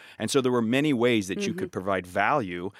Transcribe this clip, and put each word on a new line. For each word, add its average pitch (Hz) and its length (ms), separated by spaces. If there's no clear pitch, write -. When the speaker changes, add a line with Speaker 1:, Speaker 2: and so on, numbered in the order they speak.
Speaker 1:
And 113 140
so 135 100
there 123 100
were 123 120
many 139 280
ways 117 360
that 98 160
you 98 80
Speaker 2:
Mm-hmm. 85 80
Speaker 1:
could 95 120
provide 92 360
value, 98 720